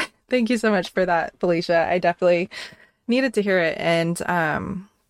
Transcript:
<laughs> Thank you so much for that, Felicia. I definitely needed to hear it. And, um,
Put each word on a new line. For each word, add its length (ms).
<laughs> 220
Thank 200
you 80
so 120
much 200
for 160
that, 340
Felicia. 500
I 80
definitely 520
needed 280
to 60
hear 180
it. 200
And, 500
um, 600